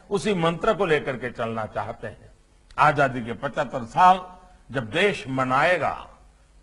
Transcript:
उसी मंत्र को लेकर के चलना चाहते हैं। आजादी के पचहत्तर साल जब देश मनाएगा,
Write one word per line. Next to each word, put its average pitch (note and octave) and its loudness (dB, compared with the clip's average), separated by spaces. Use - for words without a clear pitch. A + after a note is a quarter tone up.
उसी G3+ 0
मंत्र E3+ 0
को F3+ 0
लेकर D3 0
के A#2 -8
चलना A2+ -4
चाहते A2 -8
हैं। - -16
आजादी C#3 4
के A#2 -8
पचहत्तर C3 -6
साल F3+ 6
जब A#2 -4
देश F3+ 0
मनाएगा, C3 0